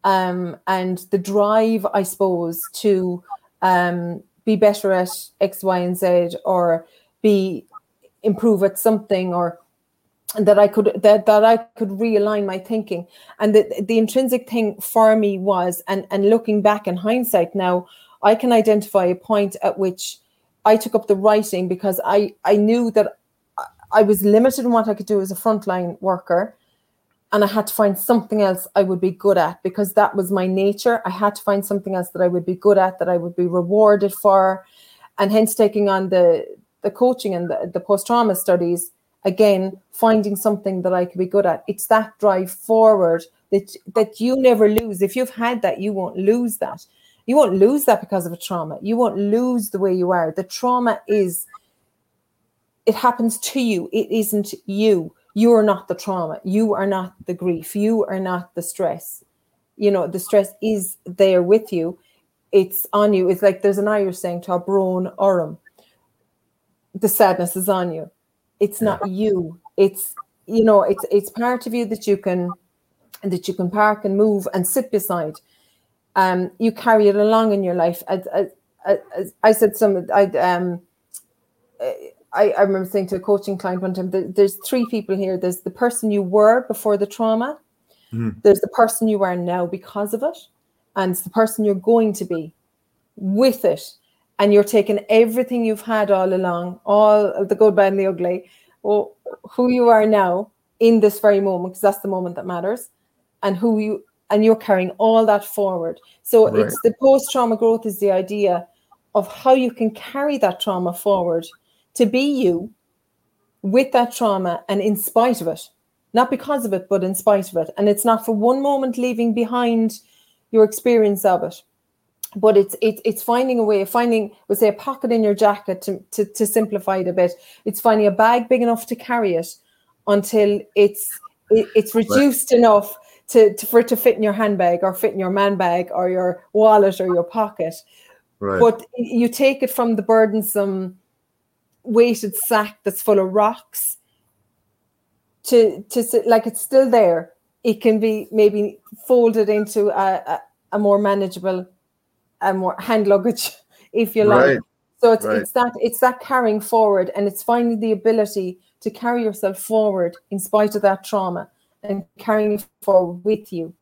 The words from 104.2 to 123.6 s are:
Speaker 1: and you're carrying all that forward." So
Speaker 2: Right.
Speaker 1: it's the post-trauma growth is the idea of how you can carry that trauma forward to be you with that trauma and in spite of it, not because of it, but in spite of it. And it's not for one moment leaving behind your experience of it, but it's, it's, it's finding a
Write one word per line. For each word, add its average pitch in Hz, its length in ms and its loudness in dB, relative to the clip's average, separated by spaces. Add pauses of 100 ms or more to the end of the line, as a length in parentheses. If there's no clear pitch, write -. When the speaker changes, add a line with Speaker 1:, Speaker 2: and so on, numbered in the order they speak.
Speaker 1:
and 208 140 2
you're 220 120 6
carrying 185 420 -2
all 226 280 4
that 208 200 2
forward." 180 540 -4 (240)
So 220 260 4
Speaker 2:
Right. 214 160 0
Speaker 1:
it's - 180 -6
the 233 160 2
post-trauma 262 560 2
growth 226 300 0
is 196 140 -8
the 202 120 0
idea 185 560 -2 (480)
of 202 120 -2
how - 260 2
you 254 180 2
can 226 200 -4
carry 277 480 -6
that 190 200 0
trauma 180 340 -4
forward 175 540 -2 (480)
to 240 100 2
be 240 160 0
you 226 500 -2 (920)
with 254 280 0
that 240 200 0
trauma 190 580 -4
and 202 120 -2
in 208 140 0
spite 233 460 0
of 165 60 -4
it, 160 200 -8 (460)
not 254 160 2
because 277 340 -4
of 214 80 -4
it, 185 180 -6
but 196 140 0
in 190 120 -4
spite 196 340 0
of 185 80 -6
it. - 180 -6
And 208 140 0
it's 208 160 -2
not 226 180 0
for 226 120 -4
one 240 260 0
moment 269 380 -2
leaving 233 340 -2
behind 233 680 -2 (500)
your 220 120 6
experience 214 640 0
of 180 180 2
it, 170 200 -12 (720)
but 214 200 4
it's, 196 280 2
it's, 214 200 -2
it's 214 200 -4
finding 247 340 0
a 226 60 0